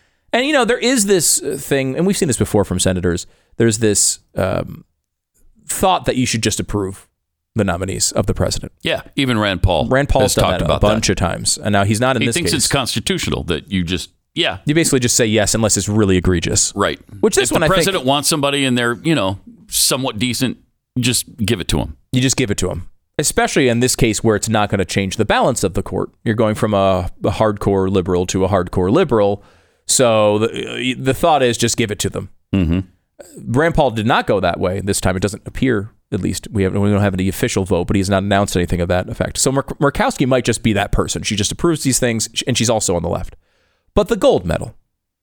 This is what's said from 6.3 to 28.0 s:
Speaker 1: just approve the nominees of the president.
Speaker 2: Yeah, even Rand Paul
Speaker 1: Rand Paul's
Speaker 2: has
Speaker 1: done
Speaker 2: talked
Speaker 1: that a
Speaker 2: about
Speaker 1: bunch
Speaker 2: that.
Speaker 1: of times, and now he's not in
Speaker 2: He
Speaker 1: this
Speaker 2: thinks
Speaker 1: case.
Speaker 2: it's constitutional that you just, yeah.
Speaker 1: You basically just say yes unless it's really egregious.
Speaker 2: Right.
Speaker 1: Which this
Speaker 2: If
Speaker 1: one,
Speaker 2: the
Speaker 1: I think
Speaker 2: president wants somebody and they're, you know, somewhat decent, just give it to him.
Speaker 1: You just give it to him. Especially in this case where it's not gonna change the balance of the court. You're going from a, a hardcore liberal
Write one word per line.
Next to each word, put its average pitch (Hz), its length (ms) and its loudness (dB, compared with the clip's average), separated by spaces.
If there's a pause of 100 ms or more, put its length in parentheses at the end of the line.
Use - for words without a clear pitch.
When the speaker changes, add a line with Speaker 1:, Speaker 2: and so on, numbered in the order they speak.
Speaker 1:
just - 180 0
approve 98 480 -6 (460)
the 107 100 2
nominees 92 480 -2
of - 140 -2
the - 80 0
president. - 380 -4 (100)
Speaker 2:
Yeah, 160 200 -4 (140)
even 127 220 2
Rand 98 240 0
Paul 82 260 2
Speaker 1:
Rand 135 200 2
Paul's 135 140 2
Speaker 2:
has 127 120 2
Speaker 1:
done 104 100 2
Speaker 2:
talked 87 160 2
Speaker 1:
that - 20 -2
a - 20 -2
Speaker 2:
about 78 160 0
Speaker 1:
bunch 110 280 2
Speaker 2:
that. 104 40 4
Speaker 1:
of 90 40 0
times, - 420 -2
and 101 140 -4
now 101 120 4
he's 104 160 0
not 127 160 0
in 117 60 -2
Speaker 2:
He - 40 0
Speaker 1:
this 113 80 -2
Speaker 2:
thinks 87 180 -2
Speaker 1:
case. 80 120 0
Speaker 2:
it's - 80 0
constitutional 98 720 -2
that 80 260 -4
you 92 140 0
just, 82 260 -4 (240)
yeah. 143 300 -2
Speaker 1:
You 147 100 0
basically 156 260 2
just 120 160 0
say 120 100 2
yes 107 280 2
unless 110 220 2
it's 98 120 -2
really 104 280 4
egregious. 87 580 0
Speaker 2:
Right. 92 240 -2 (220)
Speaker 1:
Which - 160 2
this - 140 2
Speaker 2:
If - 20 -4
Speaker 1:
one, 233 80 0
Speaker 2:
the 160 60 2
Speaker 1:
I - 20 2
think 185 80 4
Speaker 2:
president 175 300 0
wants 139 220 0
somebody 139 360 0
and 127 140 2
they're, 120 240 0
you 165 120 2
know, 101 240 -2 (300)
somewhat 127 500 -2
decent, 120 380 -2 (420)
just 120 380 -2
give 107 240 0
it - 80 -10
to 80 100 0
him. - 200 -6 (140)
Speaker 1:
You 123 100 2
just 131 160 2
give 120 120 0
it 101 80 -2
to 90 120 -2
him. 85 180 -8 (300)
Especially 160 500 2
in 117 120 2
this 127 140 2
case 110 300 2
where 113 120 4
it's - 120 -2
not 107 220 2
gonna 98 160 0
change 95 320 -2
the 107 80 0
balance 196 360 0
of 90 120 0
the 98 80 -2
court. - 280 -4 (140)
You're 113 100 0
going 107 200 2
from 107 180 0
a, 95 380 2 (120)
a 107 80 0
hardcore 98 600 0
liberal 90 360 2